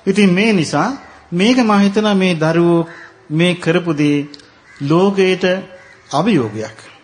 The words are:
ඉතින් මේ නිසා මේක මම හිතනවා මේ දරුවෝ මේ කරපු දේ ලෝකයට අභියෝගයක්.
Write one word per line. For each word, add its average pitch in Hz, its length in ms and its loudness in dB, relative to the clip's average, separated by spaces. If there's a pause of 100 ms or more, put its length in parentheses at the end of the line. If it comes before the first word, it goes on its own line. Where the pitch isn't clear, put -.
ඉතින් 196 300 2
මේ 208 220 2
නිසා 160 360 -2 (400)
මේක 208 280 0
මම 220 200 2
හිතනවා 202 380 2
මේ 185 200 0
දරුවෝ 165 520 0 (400)
මේ 170 280 0
කරපු 170 380 -2
දේ 147 240 0 (640)
ලෝකයට 185 680 0 (640)
අභියෝගයක්. 120 680 -2 (260)